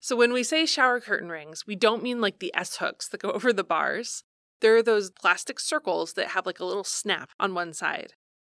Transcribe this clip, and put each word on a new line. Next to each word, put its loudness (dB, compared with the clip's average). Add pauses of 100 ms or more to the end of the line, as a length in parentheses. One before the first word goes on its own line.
so -2
when 4
we 0
say 2
shower 2
curtain -4
rings, -12
we -6
don't 4
mean, -2
like, 0
the -6
S-hooks -4
that -10
go -4
<laughs> -
over 0
the 0
bars. -2 (360)
There 8
are 6
those 2
plastic 0
circles -2
that -4
have, -2
like, -6
a -6
little -4
snap -4 (100)
on 0
one -4
side. -4 (300)